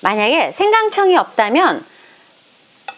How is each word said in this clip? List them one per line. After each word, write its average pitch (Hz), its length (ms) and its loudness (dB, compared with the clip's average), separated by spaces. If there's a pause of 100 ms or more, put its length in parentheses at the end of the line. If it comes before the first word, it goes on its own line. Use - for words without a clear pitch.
만약에 214 500 0
생강청이 403 640 2
없다면 214 720 0 (1120)